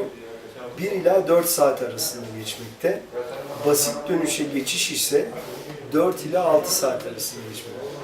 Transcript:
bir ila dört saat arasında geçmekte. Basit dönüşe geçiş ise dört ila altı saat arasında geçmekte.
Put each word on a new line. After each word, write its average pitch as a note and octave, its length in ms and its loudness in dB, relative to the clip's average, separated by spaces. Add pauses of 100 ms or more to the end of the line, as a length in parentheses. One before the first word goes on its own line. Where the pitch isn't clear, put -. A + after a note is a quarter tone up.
(800)
bir F#3 120 -4
ila F#3 380 4
dört E3+ 200 6
saat - 340 4
arasında A#2 420 -4 (140)
geçmekte. A#2 640 -4 (640)
Basit - 300 4 (120)
dönüşe D#3+ 360 0
geçiş C#3 480 -2
ise - 360 2 (640)
dört E3 340 2
ila F3 180 2
altı D3+ 300 4
saat - 320 0
arasında A#2 420 -8
geçmekte. - 360 -10 (200)